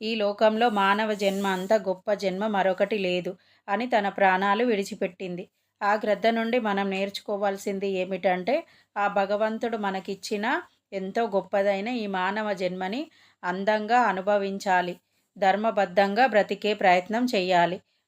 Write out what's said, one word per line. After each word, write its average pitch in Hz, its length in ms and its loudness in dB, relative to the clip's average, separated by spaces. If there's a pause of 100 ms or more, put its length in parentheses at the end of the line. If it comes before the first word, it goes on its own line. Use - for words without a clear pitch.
ఈ 220 140 -4
లోకంలో 214 560 2
మానవ 208 440 2
జన్మ 196 320 -2
అంత 190 280 -2
గొప్ప 196 400 -2
జన్మ 190 320 -2
మరొకటి 196 520 0
లేదు" 180 340 -2 (360)
అని 208 180 -2
తన 214 220 0
ప్రాణాలు 196 560 2
విడిచిపెట్టింది. 196 800 -4 (360)
ఆ 202 140 2
గ్రద్ద 214 320 0
నుండి 226 320 2
మనం 202 320 0
నేర్చుకోవాల్సింది 196 1000 -4
ఏమిటంటే, 185 640 0 (420)
ఆ 202 120 0
భగవంతుడు 214 680 -2
మనకిచ్చిన 196 680 -4 (460)
ఎంతో 196 340 -4
గొప్పదైన 196 640 0
ఈ 240 180 -4
మానవ 196 460 -2
జన్మని 185 500 -4 (400)
అందంగా 214 580 0
అనుభవించాలి, 196 920 0 (420)
ధర్మబద్ధంగా 196 880 2
బ్రతికే 208 480 0
ప్రయత్నం 202 500 2
చేయాలి. 180 540 2 (300)